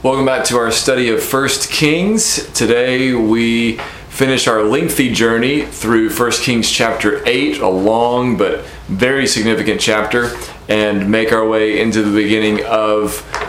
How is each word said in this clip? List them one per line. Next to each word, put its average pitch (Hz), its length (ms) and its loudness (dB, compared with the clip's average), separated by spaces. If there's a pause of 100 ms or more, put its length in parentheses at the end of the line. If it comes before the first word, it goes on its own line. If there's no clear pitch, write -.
Welcome 135 220 2
back 131 200 0
to 123 120 0
our 113 140 2
study 123 380 0
of 107 120 0
First 135 500 -2
Kings. 180 800 0
Today 127 600 0
we 117 640 0 (320)
finish 131 380 0
our 110 160 2
lengthy 131 500 0
journey 117 520 2
through 113 440 0
First 117 340 0
Kings 117 260 0
chapter - 580 0
eight, 139 320 0
a 95 100 0
long 117 680 2
but 90 280 0 (220)
very 127 400 0
significant 104 520 0
chapter, 120 520 0 (360)
and 104 420 0
make 110 220 2
our 110 160 2
way 110 320 2
into 110 220 2
the 104 140 2
beginning 107 500 2
of 107 480 0 (360)